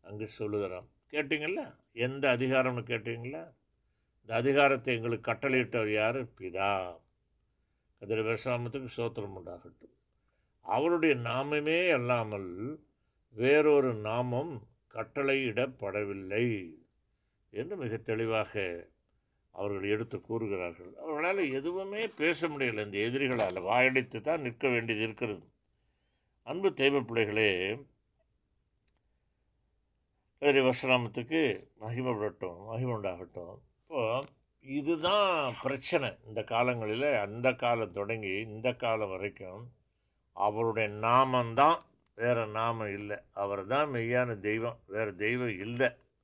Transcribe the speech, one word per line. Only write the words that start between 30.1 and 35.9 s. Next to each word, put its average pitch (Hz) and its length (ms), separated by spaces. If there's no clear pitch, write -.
கர்த்தருடைய 139 220
பரிசுத்த 127 320
நாமத்துக்கு 120 720
மகிமைப்படட்டும், 107 840
மகிமை 117 300
உண்டாகட்டும். 90 640
இப்போ 127 440
இதுதான் 156 1000
பிரச்சனை. 135 540